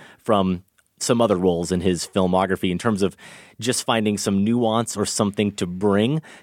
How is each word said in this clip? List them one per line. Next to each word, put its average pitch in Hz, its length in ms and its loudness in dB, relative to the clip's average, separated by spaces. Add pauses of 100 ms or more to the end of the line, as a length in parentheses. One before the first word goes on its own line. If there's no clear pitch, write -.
(240)
from 92 400 0 (360)
some 120 220 0
other 107 140 4
roles 87 360 0
in 90 100 0
his 90 260 0
filmography 92 640 0
in 90 80 -2
terms 104 240 -2
of 90 120 0 (440)
just 120 260 -4
finding 110 320 0
some 98 260 0
nuance 113 540 0
or 104 80 -2
something 104 460 -2
to 98 160 -4
bring 101 520 0 (240)